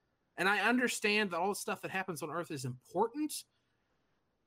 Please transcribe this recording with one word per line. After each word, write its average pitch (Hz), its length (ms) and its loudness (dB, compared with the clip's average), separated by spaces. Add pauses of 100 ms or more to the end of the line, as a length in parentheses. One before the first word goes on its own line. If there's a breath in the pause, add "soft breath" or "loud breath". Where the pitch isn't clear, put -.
(380)
And 180 100 2
I 202 120 4
understand 214 720 2
that 170 60 -2
all 185 120 2
the 196 60 0
stuff - 260 -4
that 160 100 -6
happens 185 320 -4
on 156 60 -4
Earth 165 220 -4
is 135 140 -6
important. 226 800 -2 (1040)